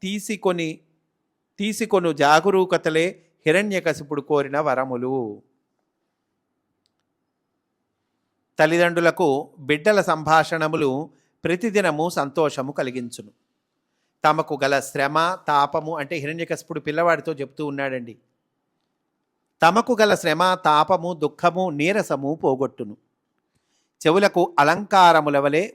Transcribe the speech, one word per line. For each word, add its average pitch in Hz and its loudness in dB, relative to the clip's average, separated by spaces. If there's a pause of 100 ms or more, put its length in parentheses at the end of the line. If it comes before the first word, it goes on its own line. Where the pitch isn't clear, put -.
తీసుకొని, 185 -4 (800)
తీసుకొను 202 -2
జాగరూకతలే 165 2 (240)
హిరణ్యకశిపుడు 160 -2
కోరిన 143 0
వరములు. 127 -4 (3250)
తల్లిదండ్రులకు 165 2 (100)
బిడ్డల 156 2
సంభాషణములు 156 0 (340)
ప్రతిదినము 180 -2
సంతోషము 143 -2
కలిగించును. 123 -10 (960)
తమకు 156 0
గల 139 2
శ్రమ, 151 -2 (100)
తాపము, 151 0
అంటే 143 -8
హిరణ్యకశిపుడు 156 -8
పిల్లవాడితో 160 -2
చెప్తూ 139 -10
ఉన్నాడండి. 131 -8 (1400)
తమకు 202 4
గల 202 4
శ్రమ, 175 0
తాపము, 165 2
దుఃఖము, 170 -2
నీరసము 156 -2
పోగొట్టును. 123 -4 (1120)
చెవులకు 180 2
అలంకారముల 165 4
వలె 147 0